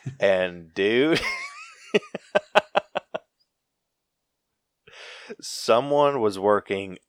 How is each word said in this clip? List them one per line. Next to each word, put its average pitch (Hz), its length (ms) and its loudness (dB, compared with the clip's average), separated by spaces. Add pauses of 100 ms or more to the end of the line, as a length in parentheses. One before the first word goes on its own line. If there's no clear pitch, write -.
(220)
And 90 520 0
dude, 120 460 2 (760)
<laughs> - 60 2 (3500)
someone 143 800 2
was 101 160 0
working 98 600 0 (120)